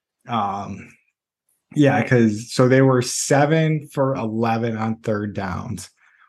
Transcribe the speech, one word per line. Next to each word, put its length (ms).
Um, 600
yeah, 320
'cause, 460
so 160
they 140
were 200
seven 920
for 220
eleven 600
on 240
third 340
downs, 560